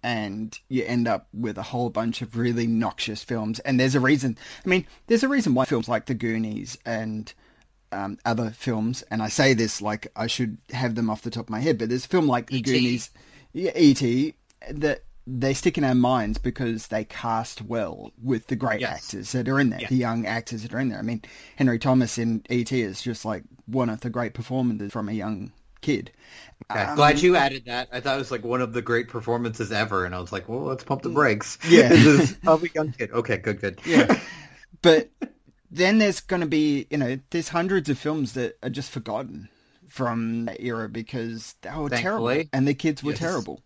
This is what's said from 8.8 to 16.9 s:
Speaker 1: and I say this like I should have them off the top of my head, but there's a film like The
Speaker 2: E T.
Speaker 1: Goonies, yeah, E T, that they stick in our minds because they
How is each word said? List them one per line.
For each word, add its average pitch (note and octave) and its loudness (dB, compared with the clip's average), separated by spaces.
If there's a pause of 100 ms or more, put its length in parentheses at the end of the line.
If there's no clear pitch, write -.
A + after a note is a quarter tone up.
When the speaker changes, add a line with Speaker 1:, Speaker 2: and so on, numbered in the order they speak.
Speaker 1:
and A2 -2
I G#2+ -4
say C3+ 4
this A2 0
like G#2 -6
I A2 -4
should A2+ -4 (120)
have B2 -2
them A2+ 0
off A2 -4
the A#2 -6
top A2+ -8
of - -14
my A2 -4
head, C#3 2
but A2 -4
there's B2+ -4
a - -20
film E3+ 2
like B2 0
The C3+ -2
Speaker 2:
E A#2 -4
T. C3 0
Speaker 1:
Goonies, B2 2 (420)
yeah, F3 -2
E D3 8
T, C3 0 (360)
that D3 -2 (240)
they C3 0
stick - 0
in D3+ 2
our B2+ 2
minds B2 2
because A#2+ -4
they G#2+ -4